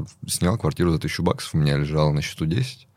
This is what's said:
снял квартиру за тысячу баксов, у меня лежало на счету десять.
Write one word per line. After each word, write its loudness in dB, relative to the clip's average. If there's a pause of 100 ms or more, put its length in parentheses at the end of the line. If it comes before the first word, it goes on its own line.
(260)
снял 0
квартиру 0
за 2
тысячу -4
баксов, -2
у 4
меня 4
лежало 2
на 0
счету -4
десять. -4